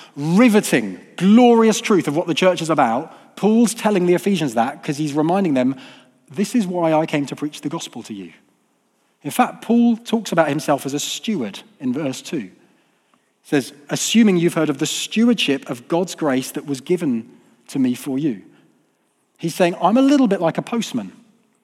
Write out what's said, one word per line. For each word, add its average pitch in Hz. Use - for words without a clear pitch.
riveting, 165
glorious 226
truth 185
of 147
what 175
the 170
church 175
is 160
about, 139
Paul's 220
telling 196
the 180
Ephesians 165
that 117
'cause 151
he's 147
reminding 160
them, 131
"This 185
is 220
why 170
I 156
came 147
to 147
preach 147
the 147
gospel 139
to 113
you." 90
In 147
fact, -
Paul 233
talks 226
about 165
himself 143
as 135
a 147
steward 143
in 127
verse 131
two. 131
He 92
says, -
"Assuming 202
you've 170
heard 156
of 135
the 156
stewardship 208
of 123
God's 180
grace 131
that 147
was 139
given 139
to 139
me 127
for 131
you." 127
He's 165
saying, 180
"I'm 202
a 262
little 269
bit 190
like 165
a 156
postman. 117